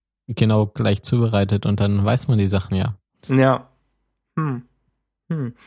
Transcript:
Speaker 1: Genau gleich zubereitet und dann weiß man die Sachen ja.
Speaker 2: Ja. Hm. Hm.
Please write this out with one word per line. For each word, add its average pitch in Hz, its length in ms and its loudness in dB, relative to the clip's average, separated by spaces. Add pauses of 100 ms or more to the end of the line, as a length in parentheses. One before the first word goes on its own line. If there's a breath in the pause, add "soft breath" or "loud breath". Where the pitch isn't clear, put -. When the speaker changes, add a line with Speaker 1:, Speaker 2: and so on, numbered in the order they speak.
(280)
Speaker 1:
Genau 110 380 2
gleich 101 360 -2
zubereitet 107 640 0
und 101 120 0
dann 101 260 0
weiß 117 220 0
man 120 120 2
die 98 100 2
Sachen 95 260 -2
ja. 101 220 -2 (320)
Speaker 2:
Ja. 131 400 2 (680)
Hm. 135 260 -6 (680)
Hm. 139 260 -6 (120 loud breath)